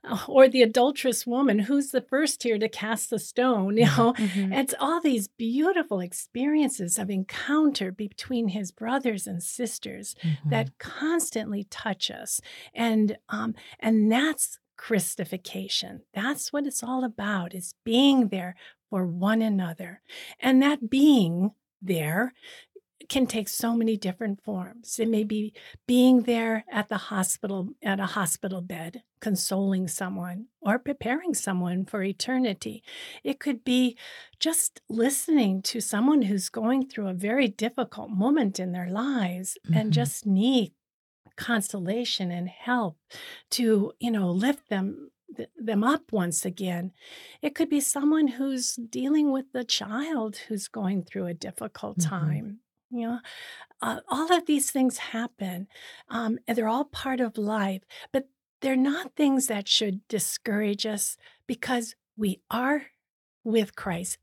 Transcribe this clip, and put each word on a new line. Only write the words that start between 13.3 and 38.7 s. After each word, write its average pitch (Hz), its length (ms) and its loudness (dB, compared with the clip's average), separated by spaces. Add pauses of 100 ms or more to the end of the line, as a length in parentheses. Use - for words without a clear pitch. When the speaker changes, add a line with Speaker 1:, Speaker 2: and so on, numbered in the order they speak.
Speaker 1:
and 220 320 4
that's 294 500 0 (180)
Christification. - 1300 -4 (100)
That's 269 400 -4
what 285 120 -2
it's - 180 -4
all 254 200 -2
about, 202 500 -4
is 180 300 -10
being 254 460 6
there 185 260 -4 (340)
for 185 160 0
one 190 360 2
another. 185 600 -2 (380)
And 262 240 6
that 285 260 2
being 214 640 6 (300)
there 180 520 0 (720)
can 262 200 2
take 214 200 -4
so 233 280 -2
many 226 220 2
different 202 460 -4
forms. 202 560 -8
It 226 100 0
may 214 140 2
be 214 300 -4 (320)
being 247 380 8
there 226 480 0
at 208 180 -2
the 208 80 -2
hospital, 196 720 -4 (140)
at 196 160 0
a 196 80 -2
hospital 185 540 -4
bed, 175 420 -10 (180)
consoling 190 680 0
someone 185 600 -8 (140)
or 226 180 2
preparing 285 560 -4
someone 180 500 -2
for 202 180 -6
eternity. 214 800 -4 (400)
It 277 160 -4
could 269 240 -4
be 247 320 2 (440)
just - 500 -2
listening 226 720 2
to - 180 -4
someone 254 420 4
who's 196 260 0
going 254 380 0
through 214 220 -6
a 185 40 -4
very 214 340 0
difficult 240 600 -4
moment 214 500 2
in 185 120 -4